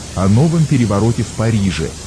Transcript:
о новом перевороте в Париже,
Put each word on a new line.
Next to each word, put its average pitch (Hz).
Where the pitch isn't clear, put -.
о 95
новом 156
перевороте 113
в -
Париже, 98